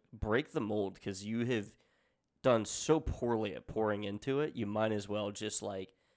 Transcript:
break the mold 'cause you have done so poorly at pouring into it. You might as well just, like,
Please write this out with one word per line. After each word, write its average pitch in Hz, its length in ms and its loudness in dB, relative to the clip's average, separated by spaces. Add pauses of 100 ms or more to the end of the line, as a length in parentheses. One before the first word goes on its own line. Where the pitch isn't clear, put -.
(120)
break 113 400 2
the 156 100 0
mold 104 400 0
'cause 98 220 -6
you 113 220 0
have 113 280 0 (680)
done 117 220 6
so - 340 2
poorly 110 560 -2
at - 100 -10
pouring 104 380 0
into 104 380 -2
it. 151 140 -4
You 117 100 -2
might 107 260 2
as 101 160 0
well 104 240 -2
just, 104 300 -4
like, 98 320 -6 (240)